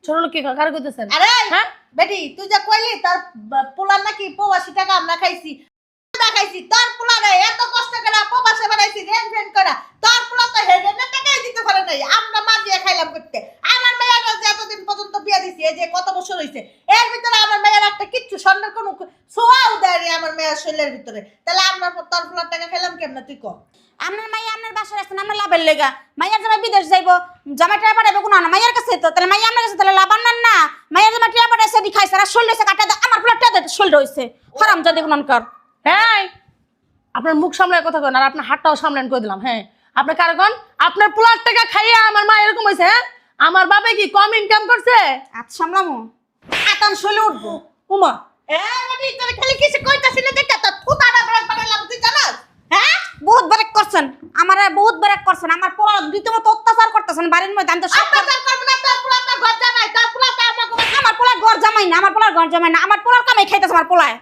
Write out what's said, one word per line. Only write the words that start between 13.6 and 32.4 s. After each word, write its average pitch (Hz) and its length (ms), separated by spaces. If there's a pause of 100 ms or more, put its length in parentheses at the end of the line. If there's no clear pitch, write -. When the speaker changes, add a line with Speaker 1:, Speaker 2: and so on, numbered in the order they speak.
Speaker 2:
আমার 494 360
মেয়েটা 466 420
যে 427 60
এতদিন 415 380
পর্যন্ত 403 320
বিয়া 403 220
দিছি, 359 240
এই 320 120
যে 339 120
কত 359 280
বছর 370 220
হইছে, 294 220 (300)
এর 466 240
ভিতরে 466 320
আমার 415 160
মেয়ের 415 220
একটা 403 220
কিচ্ছু - 340
স্বর্ণের 403 320
কোনো 440 220
কু-, - 140
ছোঁয়াও 466 720
দেয়নি 339 280
আমার 330 260
মেয়ের 311 220
শরীরের 302 360
ভিতরে। 214 280 (240)
তাহলে 370 160
আমরা 370 300
প-, 349 120
তোর 339 280
পোলার 339 200
টাকা 339 160
খাইলাম 349 300
কেমনে, 262 260
তুই 285 140
ক? - 100 (520)
Speaker 3:
আপনার 415 320
মাইয়া 440 220
আপনার 440 200
বাসায় 415 280
আসছেন, 381 180
আমরা 415 160
লাভের 370 260
লেগা। 294 320 (260)
মাইয়ার 403 240
জামাই 427 160
বিদেশ 392 300
যাইবো, 359 300 (360)
জামাই 359 240
টাকা 427 160
পাঠাইবো 415 260
কোনো 392 200
না, 339 80
মাইয়ার 440 240
কাছে 480 240
তো। 330 140
তাহলে 359 160
মাইয়া 415 220
আপনার 466 160
কাছে 415 120
তাহলে 392 160
লাভ 381 180
আনলেন 466 280
না। 403 320 (220)
মাইয়ার 415 200
জামাই 453 160
টাকা 466 200
পাঠাইছে, 440 300
এটি 415 120
খাইছে, 381 260
আর 403 100
শরীর 466 220